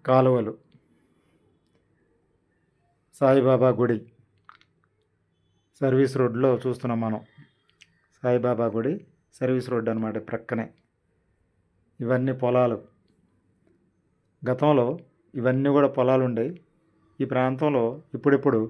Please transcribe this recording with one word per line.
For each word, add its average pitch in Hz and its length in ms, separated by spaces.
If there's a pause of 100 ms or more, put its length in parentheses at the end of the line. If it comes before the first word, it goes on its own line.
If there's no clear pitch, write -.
కాలువలు, 127 500 (2750)
సాయిబాబా 131 600
గుడి 117 200 (1800)
సర్వీస్ 131 420
రోడ్లో 123 300 (140)
చూస్తున్నాం 120 420
మనం. 110 140 (1000)
సాయిబాబా 123 520
గుడి 117 180 (460)
సర్వీస్ 127 340
రోడ్డు 113 180
అనమాట 110 260 (120)
ప్రక్కనే. 113 360 (1400)
ఇవన్నీ 127 360
పొలాలు. 123 380 (1700)
గతంలో 131 380 (540)
ఇవన్నీ 131 360
కూడా 143 200
పొలాలు 131 320
ఉండేవి. 120 220 (720)
ఈ - 100
ప్రాంతంలో 131 520 (320)
ఇప్పుడిప్పుడు 135 540